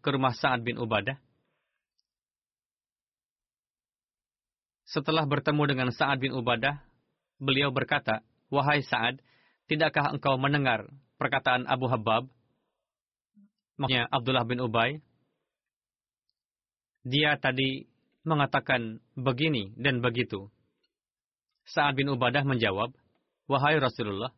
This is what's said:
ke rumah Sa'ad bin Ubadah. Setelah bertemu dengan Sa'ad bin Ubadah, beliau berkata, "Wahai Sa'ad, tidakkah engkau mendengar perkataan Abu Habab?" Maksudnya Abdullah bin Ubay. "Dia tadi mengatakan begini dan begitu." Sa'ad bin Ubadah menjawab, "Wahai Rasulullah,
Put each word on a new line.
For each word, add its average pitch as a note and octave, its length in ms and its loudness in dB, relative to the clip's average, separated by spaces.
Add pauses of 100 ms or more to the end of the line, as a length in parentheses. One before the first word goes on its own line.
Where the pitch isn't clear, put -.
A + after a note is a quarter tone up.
ke D3 80 0
rumah C3 240 0
Sa'ad B2+ 260 0
bin A#2 140 -4
Ubadah. A2+ 420 -2 (3750)
Setelah D#3 400 0
bertemu D3 420 0
dengan C3 300 0
Sa'ad C#3 240 0
bin B2+ 160 -4
Ubadah, B2 480 -2 (560)
beliau C#3 320 0
berkata, B2+ 500 -2 (300)
"Wahai C#3 320 2
Sa'ad, A#2+ 400 -2 (480)
tidakkah D3+ 400 2
engkau C#3 240 0
mendengar C3 500 0 (300)
perkataan B2+ 500 0
Abu C3 220 0
Habab?" A#2 400 0 (1500)
Maksudnya C3 320 0
Abdullah B2+ 340 0
bin A#2+ 140 -2
Ubay. B2 420 0 (2000)
"Dia C#3+ 320 2
tadi C3+ 480 -2 (400)
mengatakan C3+ 760 0 (140)
begini B2+ 640 -2
dan B2 260 -2
begitu." A#2 460 -2 (1160)
Sa'ad C#3+ 280 0
bin C#3 140 0
Ubadah B2+ 320 2
menjawab, A2+ 500 0 (540)
"Wahai C#3+ 320 2
Rasulullah, A#2 600 -2